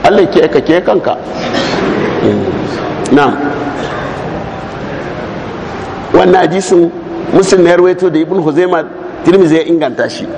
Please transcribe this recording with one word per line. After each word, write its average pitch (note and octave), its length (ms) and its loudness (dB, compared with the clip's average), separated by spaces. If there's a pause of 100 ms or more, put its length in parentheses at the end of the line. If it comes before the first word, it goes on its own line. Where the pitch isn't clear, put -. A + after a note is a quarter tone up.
Allah G3 180 4
ya E3 60 4
kiyaye B2 220 2
ka, D3 100 2
kiyaye D#3 240 2
kanka. E3 320 0 (2000)
Na'am. C#3 220 4 (2750)
Wannan F3+ 220 4 (100)
hadisin F3 460 2 (420)
Muslim F#3+ 300 4
na E3+ 100 6
ya F3 40 4
rawaito F3+ 320 4
da D#3 100 0
Ibn E3 240 0
Huzaima, D#3+ 400 2 (420)
Tirmidhi E3+ 300 6
ya D#3+ 100 2
inganta D3 440 0
shi. F2+ 180 -10 (100)